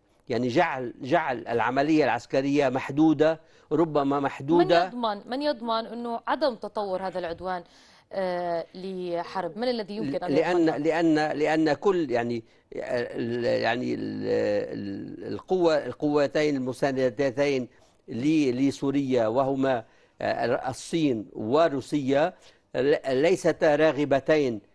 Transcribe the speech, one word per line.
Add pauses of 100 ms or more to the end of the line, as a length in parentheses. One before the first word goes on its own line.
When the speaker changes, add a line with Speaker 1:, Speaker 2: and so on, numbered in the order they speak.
(280)
Speaker 1:
يعني
جعل،
جعل
العملية
العسكرية
محدودة، (320)
ربما
محدودة.
Speaker 2:
من
يضمن،
من
يضمن
أنه
عدم
تطور
هذا
العدوان، (480)
آه،
لحرب؟
من
الذي
يمكن
أن
Speaker 1:
لأن،
Speaker 2:
يضمن؟
Speaker 1:
لأن، (240)
لأن
كل
يعني، (320)
ال-،
يعني
ال-، (520)
ال-،
القوة،
القوتين
المساندتين (400)
ل-،
لسوريا
وهما، (360)
آه،
الصين
وروسيا (400)
ل-،
ليستا
راغبتين (140)